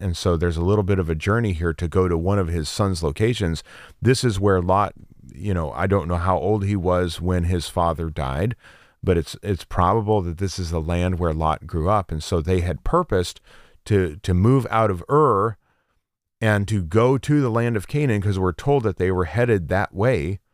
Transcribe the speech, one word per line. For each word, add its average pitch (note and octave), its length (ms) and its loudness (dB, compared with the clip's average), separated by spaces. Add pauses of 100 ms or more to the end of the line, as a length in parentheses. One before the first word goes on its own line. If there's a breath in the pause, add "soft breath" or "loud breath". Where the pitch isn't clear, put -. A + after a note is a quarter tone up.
and F#2 160 -2
so F2 200 0
there's E2+ 200 0
a E2+ 80 0
little G#2 180 2
bit F#2+ 160 0
of E2+ 100 0
a E2 60 0
journey G#2 380 0
here E2 220 -2
to F2 120 -4
go F#2 220 2
to E2+ 100 0
one G2 220 0
of E2+ 80 -2
his E2 200 -4
son's F#2 360 -2
locations. F2+ 580 -2 (400 loud breath)
This B2+ 220 4
is G2 160 0
where G2 200 4
Lot F#2 340 0 (420)
you G2 180 -4
know, D#2+ 180 -2
I D2+ 140 -2
don't F#2 220 0
know F2 80 0
how F2 220 0
old G2 260 0
he G2+ 120 0
was F2+ 440 0
when F2+ 240 0
his F2 240 -2
father E2 420 -2
died, D2+ 460 -4 (460 loud breath)
but F#2 140 2
it's, E2 260 -4
it's F#2+ 220 -4
probable G#2 580 2
that E2+ 160 -6
this F#2+ 200 -6
is E2+ 120 -6
the E2 100 -2
land F2 380 -2
where E2+ 140 0
Lot D#2 340 -2
grew D#2+ 220 -4
up. G2+ 220 0
And D#2 120 -6
so F2 180 -2
they F2+ 220 0
had E2+ 200 -4
purposed A2 580 0 (440 soft breath)
to, F#2 320 0
to F#2+ 180 -2
move A2+ 360 4
out A2 200 2
of F2 180 -6
Ur A#2 480 2 (840)
and G#2 260 2
to G2+ 160 0
go A2+ 360 2
to D3 220 2
the B2+ 100 0
land A#2 260 0
of F#2+ 100 -6
Canaan, C3+ 340 0
'cause F#2+ 180 0
we're F#2 140 2
told C#3 300 0
that G#2 140 0
they F#2 140 2
were F2+ 160 0
headed G#2+ 420 0
that F#2+ 260 -2
way. G2 460 -2 (140)